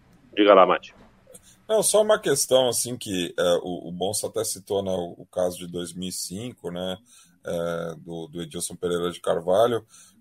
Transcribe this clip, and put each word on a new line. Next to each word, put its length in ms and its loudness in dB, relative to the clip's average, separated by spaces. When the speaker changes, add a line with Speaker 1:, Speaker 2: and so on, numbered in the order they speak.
Speaker 1:
Diga 200 8
lá, 100 10
Mate. 300 0
Speaker 2:
Não, 140 2
só 200 4
uma 160 4
questão, 500 2
assim, 280 -4
que, 420 -4
é, 240 4
o, 260 -8
o 40 -10
Bonsa 360 -4
até 140 -4
citou, 400 -4
né, 100 -4
o, 300 -6
o 40 -20
caso 320 -4
de 80 -12
dois 260 -8
mil 160 -8
e 40 -8
cinco, 580 -10
né, 260 -6
é, 540 -4
do, 300 -12
do 120 -10
Edilson 360 -10
Pereira 340 -2
de 100 -12
Carvalho, 640 2